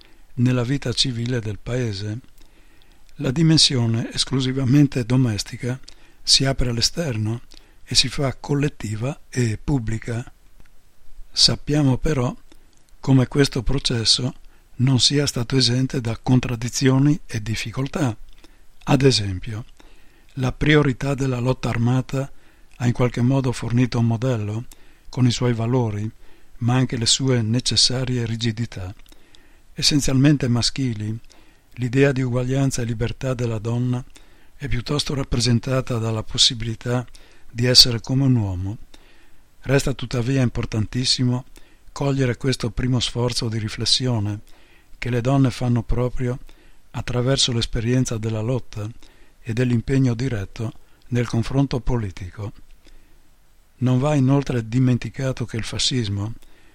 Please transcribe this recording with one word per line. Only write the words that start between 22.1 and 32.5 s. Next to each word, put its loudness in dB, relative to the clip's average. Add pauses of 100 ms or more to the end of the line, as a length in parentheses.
ha -2
in 2
qualche 0
modo 2
fornito 0
un 4
modello, -2 (440)
con 2
i 6
suoi 0
valori, -2 (480)
ma 0
anche 2
le 0
sue 2
necessarie 0
rigidità. -4 (800)
Essenzialmente 4
maschili, 0 (580)
l'idea 4
di 0
uguaglianza 0